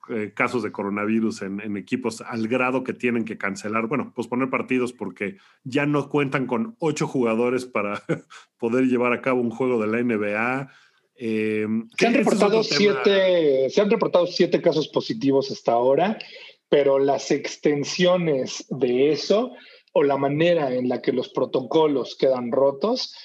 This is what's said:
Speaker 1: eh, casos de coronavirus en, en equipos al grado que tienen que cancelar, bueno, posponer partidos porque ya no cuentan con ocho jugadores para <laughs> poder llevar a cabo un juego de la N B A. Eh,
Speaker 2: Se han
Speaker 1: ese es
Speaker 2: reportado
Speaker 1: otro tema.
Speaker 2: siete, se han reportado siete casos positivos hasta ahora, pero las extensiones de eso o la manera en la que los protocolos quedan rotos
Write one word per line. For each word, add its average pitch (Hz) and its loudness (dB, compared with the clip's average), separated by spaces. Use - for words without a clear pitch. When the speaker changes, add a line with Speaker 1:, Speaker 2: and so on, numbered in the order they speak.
Speaker 1:
eh, 107 -6
casos 123 -2
de 104 -6
coronavirus 104 -2
en, 98 -8
en 104 -8
equipos - -6
al 113 -6
grado 127 0
que 107 -6
tienen 117 -2
que 110 -8
cancelar, 104 -4
bueno, 123 -4
posponer 123 -4
partidos 123 -2
porque 98 -8
ya 135 -2
no 147 0
cuentan 143 -2
con 113 -4
ocho 156 -2
jugadores 123 0
para 101 -4
<laughs> - -10
poder 123 2
llevar 123 2
a 113 -2
cabo 127 0
un 117 -2
juego 127 0
de 107 0
la 110 0
N 120 0
B 104 -2
A. 131 -2
Eh, 110 -2
Speaker 2:
Se 190 2
han 240 2
Speaker 1:
ese 254 4
es - 2
Speaker 2:
reportado 208 4
Speaker 1:
otro - -2
tema. - -
Speaker 2:
siete, 170 4
se - 2
han 202 2
reportado 175 2
siete 170 2
casos 156 2
positivos 135 0
hasta 120 -2
ahora, 139 2
pero 139 6
las 139 0
extensiones 147 0
de 131 2
eso 208 0
o 170 2
la 139 2
manera 147 2
en 127 -2
la 123 -2
que 135 -2
los 123 -4
protocolos 131 0
quedan 127 0
rotos 139 0